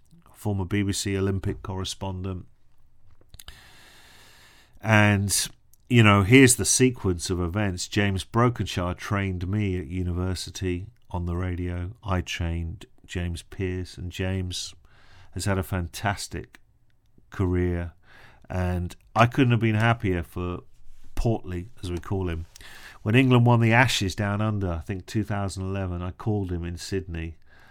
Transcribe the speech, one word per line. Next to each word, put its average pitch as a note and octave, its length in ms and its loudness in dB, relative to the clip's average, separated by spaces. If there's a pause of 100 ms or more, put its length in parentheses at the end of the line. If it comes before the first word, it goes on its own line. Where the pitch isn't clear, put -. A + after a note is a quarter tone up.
(340)
former G2+ 320 -4
B G2+ 180 0
B G2 80 0
C G2 260 -4
Olympic G2 460 -2
correspondent, F#2+ 840 -8 (2250)
and, G#2 640 4 (420)
you A#2+ 140 8
know, G2+ 200 8
here's B2+ 320 10
the G2 100 -2
sequence B2 640 2
of F2+ 120 0
events. F2+ 460 -2
James G2+ 360 0
Brokenshire G#2+ 680 0
trained F#2+ 540 -4
me G2 320 -2
at D2+ 80 -8
university F2+ 960 -4 (240)
on F2 160 -6
the F2 100 -4
radio. F2 560 -6 (120)
I F#2 180 -2
trained E2 640 -6 (200)
James F2 360 -6
Pearce, F#2 560 -8
and E2+ 140 -10
James F#2 640 -6 (560)
has F#2 140 -8
had G2 120 2
a F#2 60 -2
fantastic - 960 -6 (680)
career, F2+ 640 -2 (560)
and F2+ 460 -4 (200)
I A2+ 100 8
couldn't B2 260 2
have A2 100 2
been A2 140 2
happier G#2+ 480 2
for F2+ 400 -6 (520)
Portley, F#2 540 -2 (120)
as F#2 80 -8
we F2 80 -4
call F#2 320 -4
him. E2 160 -6 (560)
When G#2+ 140 2
England B2+ 300 8
won A#2+ 160 6
the A2+ 120 6
Ashes A#2 400 2
Down G#2 280 -2
Under, G#2 300 -2
I E2 80 -4
think F2+ 260 -10
two A2 180 -2
thousand G2 400 -6
eleven, F#2+ 380 -4
I F2+ 100 -6
called G2+ 400 -4
him E2+ 140 -4
in F2 120 -8
Sydney E2 600 -8 (340)